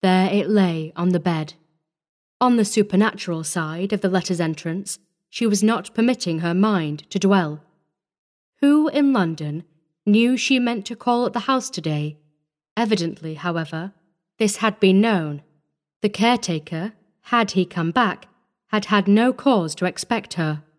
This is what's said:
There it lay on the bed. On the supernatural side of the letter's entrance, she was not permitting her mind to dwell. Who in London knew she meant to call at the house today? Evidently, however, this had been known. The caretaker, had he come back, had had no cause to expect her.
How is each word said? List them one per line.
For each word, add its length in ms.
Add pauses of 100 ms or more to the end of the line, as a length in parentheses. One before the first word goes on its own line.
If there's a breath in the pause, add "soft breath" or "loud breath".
There 300
it 180
lay 460
on 140
the 100
bed. 340 (880)
On 160
the 80
supernatural 800
side 480
of 80
the 80
letter's 320
entrance, 580 (300)
she 180
was 160
not 300
permitting 460
her 140
mind 560
to 80
dwell. 460 (960)
Who 300
in 240
London 500 (420)
knew 300
she 240
meant 280
to 80
call 300
at 80
the 80
house 280
today? 480 (580)
Evidently, 600
however, 580 (460)
this 180
had 240
been 180
known. 420 (600)
The 80
caretaker, 840 (280)
had 300
he 140
come 260
back, 360 (400)
had 180
had 220
no 240
cause 440
to 100
expect 480
her. 300 (140)